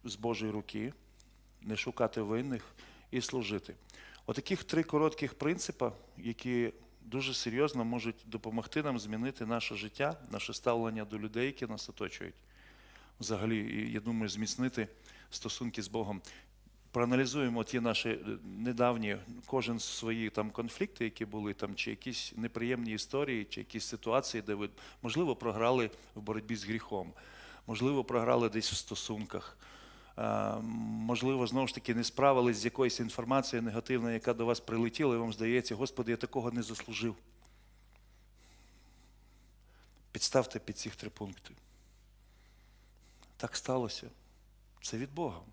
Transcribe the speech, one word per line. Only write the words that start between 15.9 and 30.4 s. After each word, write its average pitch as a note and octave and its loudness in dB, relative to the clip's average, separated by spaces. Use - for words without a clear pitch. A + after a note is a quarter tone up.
Проаналізуємо B2 4
ті B2 0
наші, A#2 2
е, A2 0
недавні, A2+ 2
кожен A#2 0
свої A2+ -2
там G#2+ -2
конфлікти, A#2+ -4
які A2 -2
були, G#2 -4
там, G2 -4
чи - -4
якісь - -6
неприємні A#2 -2
історії, A#2+ 0
чи - -8
якісь - -6
ситуації, A2+ 0
де G#2+ 0
ви, G2+ -2
можливо, C3 2
програли A#2 4
в G#2+ -8
боротьбі G#2+ -2
з G2 -6
гріхом, G#2 -4
можливо, B2 2
програли A#2+ 4
десь G#2+ 0
в - -2
стосунках, - -6
е, G#2+ 2